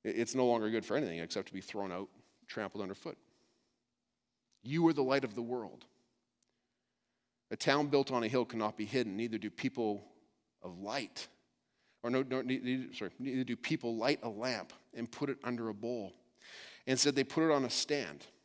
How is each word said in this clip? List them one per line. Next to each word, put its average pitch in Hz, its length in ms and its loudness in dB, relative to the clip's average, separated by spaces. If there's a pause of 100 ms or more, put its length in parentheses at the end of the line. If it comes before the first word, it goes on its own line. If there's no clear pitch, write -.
It, - 160 -2
it's 233 160 0
no 127 120 4
longer 113 240 4
good 113 140 0
for 107 120 0
anything 92 220 0
except 85 300 -4
to - 60 -14
be 95 60 -6
thrown 98 320 -6
out, 95 160 -6 (380)
trampled 101 360 -6
underfoot. 98 360 -8 (1400)
You 160 260 2
are 165 40 6
the 143 100 2
light 135 220 4
of 107 100 -6
the 123 80 -4
world. 117 420 -6 (1700)
A 110 60 -4
town 147 320 4
built 139 220 4
on 123 140 2
a 110 40 2
hill 123 160 2
cannot 110 320 -2
be 107 80 -2
hidden, 113 320 0
neither 113 220 -2
do 101 120 -4
people 110 540 -2 (580)
of 90 160 -12
light, 107 500 -6 (760)
or 120 80 -2
no, 131 120 4
no, 131 200 -2
ne-, 131 160 0
ne-, 127 360 -2
sorry, 95 240 -6
neither 127 260 -2
do 123 100 -4
people 117 420 -2
light 135 260 2
a 120 60 -4
lamp 110 440 -4 (220)
and 120 160 -6
put 143 180 -4
it 135 160 -4
under 113 240 -2
a 104 60 -4
bowl. 110 400 -6 (720)
Instead, 131 280 6
they 139 100 4
put 160 200 2
it 160 80 6
on 135 120 4
a 117 60 -2
stand 98 560 -2 (180)